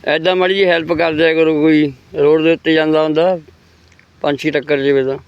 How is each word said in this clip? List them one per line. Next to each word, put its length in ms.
ਐਦਾਂ 300
ਮਾੜੀ 180
ਜਿਹੀ 160
ਹੈਲਪ 240
ਕਰ 200
ਦਿਆ 200
ਕਰੋ, 280
ਕੋਈ 320
ਰੋਡ 260
ਦੇ 120
ਉੱਤੇ 200
ਜਾਂਦਾ 300
ਹੁੰਦਾ, 340
ਪੰਛੀ 300
ਟੱਕਰ 260
ਜਾਵੇ 260
ਤਾਂ। 140